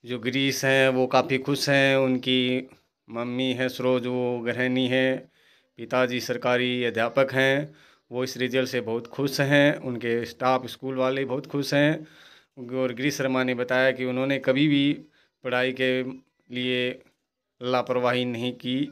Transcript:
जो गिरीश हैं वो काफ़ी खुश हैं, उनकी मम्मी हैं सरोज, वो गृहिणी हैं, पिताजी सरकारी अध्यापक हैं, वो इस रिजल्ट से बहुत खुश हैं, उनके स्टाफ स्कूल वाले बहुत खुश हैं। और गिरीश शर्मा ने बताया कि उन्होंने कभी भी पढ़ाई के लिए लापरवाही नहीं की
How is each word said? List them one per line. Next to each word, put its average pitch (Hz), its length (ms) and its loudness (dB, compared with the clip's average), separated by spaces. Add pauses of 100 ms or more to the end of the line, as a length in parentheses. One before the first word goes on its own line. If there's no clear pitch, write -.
जो 120 160 -6
गिरीश 131 460 0
हैं 135 240 6
वो 127 200 2
काफ़ी 135 300 2
खुश 143 300 -2
हैं, 135 280 4
उनकी 127 720 0 (380)
मम्मी 123 460 -4
हैं 127 160 -2
सरोज, 127 380 0
वो 123 340 -2
गृहिणी 127 460 0
हैं, 131 300 2 (640)
पिताजी 123 420 0
सरकारी 123 640 0
अध्यापक 120 480 0
हैं, 135 400 2 (380)
वो 123 120 -2
इस 127 140 -6
रिजल्ट 127 320 0
से 127 120 -2
बहुत 113 260 -4
खुश 139 340 -4
हैं, 143 360 4
उनके 117 480 -4
स्टाफ 127 420 0
स्कूल 135 280 -8
वाले 131 300 0
बहुत 135 220 -6
खुश 143 260 -4
हैं। 156 340 2 (640)
और 127 220 -2
गिरीश 135 240 -4
शर्मा 131 260 0
ने 127 100 0
बताया 127 380 2
कि 127 140 -4
उन्होंने 131 340 -2
कभी 135 280 2
भी 143 240 4 (520)
पढ़ाई 127 280 0
के 127 320 0 (480)
लिए 123 500 -2 (600)
लापरवाही 123 640 0
नहीं 123 300 -4
की 131 360 -4